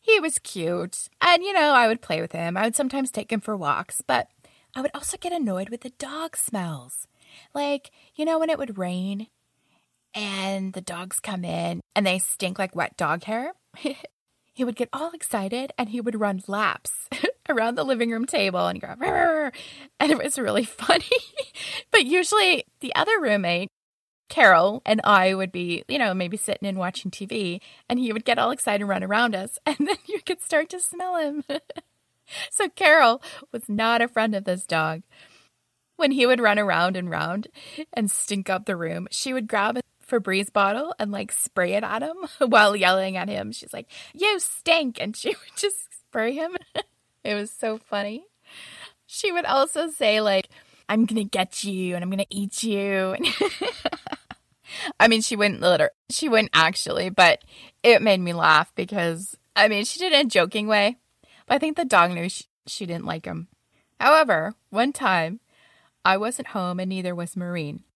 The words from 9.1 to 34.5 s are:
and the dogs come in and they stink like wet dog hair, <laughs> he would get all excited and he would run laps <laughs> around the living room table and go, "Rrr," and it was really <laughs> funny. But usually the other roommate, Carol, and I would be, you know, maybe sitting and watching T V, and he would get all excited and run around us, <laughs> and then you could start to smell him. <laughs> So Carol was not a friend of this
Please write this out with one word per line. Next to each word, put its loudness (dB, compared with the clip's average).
and -6
the -12
dogs -8
come -8
in -4
and 2
they 2
stink -4
like -4
wet -4
dog -2
hair, -6
<laughs> -20
he -2
would -4
get -2
all -6
excited -6
and -2
he -4
would -4
run 0
laps -4
<laughs> -10
around 0
the 0
living 0
room -2
table 0
and -2
go, -12
"Rrr," 0
and 4
it 4
was -4
really 0
<laughs> -
funny. 0
But 6
usually 2
the -8
other 2
roommate, 0
Carol, 6
and 2
I 6
would -4
be, -4
you -2
know, 0
maybe -4
sitting -6
and -4
watching -6
T -12
V, -4
and 0
he -2
would -6
get 2
all 2
excited -2
and -4
run -2
around 0
us, -8
<laughs> -4
and 0
then 0
you -6
could -6
start 0
to -10
smell -4
him. -4
<laughs> -6
So 0
Carol 6
was -10
not 0
a 2
friend 0
of -2
this -4